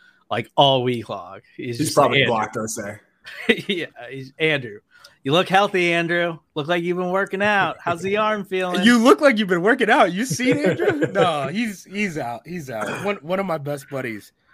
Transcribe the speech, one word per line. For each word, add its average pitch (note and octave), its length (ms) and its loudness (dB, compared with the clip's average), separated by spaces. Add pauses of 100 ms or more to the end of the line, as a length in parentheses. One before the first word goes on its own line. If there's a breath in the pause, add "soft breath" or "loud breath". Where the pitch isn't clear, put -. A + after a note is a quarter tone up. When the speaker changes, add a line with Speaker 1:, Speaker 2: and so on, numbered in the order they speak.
(320 soft breath)
Speaker 1:
like, A2 260 -4
all C3+ 260 6
week A#2+ 260 -2
long. G2 320 -14 (160)
He's A#2+ 220 -8
Speaker 2:
He's D3+ 100 -2
Speaker 1:
just - 80 0
Speaker 2:
probably C3+ 280 4
Speaker 1:
like, A#2+ 40 2
"Andrew." A#2+ 60 2
Speaker 2:
blocked G#2+ 220 -2
Irsay. A2 480 -8
Speaker 1:
<laughs> - 640 -6
Yeah, F3 180 -4 (220)
he's, C3+ 300 -14
"Andrew, C3 420 -2 (420 soft breath)
you C3+ 100 -2
look F3+ 180 2
healthy, F#3+ 420 2
Andrew. E3+ 460 0 (160)
Look D3 120 -6
like F3 160 0
you've F3 140 -2
been F3+ 140 -4
working F#3+ 320 -2
out. G3 360 0
How's E3+ 220 -4
the G3 160 -2
arm G#3+ 300 -2
feeling?" F#3 380 -2
Speaker 3:
You A#3+ 120 8
look B3+ 240 6
like C4+ 160 6
you've G#3 120 -2
been F3 120 0
working A3 300 2
out. A3+ 240 4
You G#3 100 -4
seen B3+ 320 0
Andrew? D4+ 500 0
Speaker 2:
<laughs> - 60 -8
Speaker 3:
No, D#3 360 0
he's, G#3 360 -6
he's F#3+ 320 -4
out. A#2+ 300 -8
He's D#3 240 -10
out. G#2+ 340 -6
One, G3+ 120 -2
one F3 220 -4
of G3 60 -2
my E3 140 -4
best C#3+ 320 -8
buddies, B2 420 -8 (220 soft breath)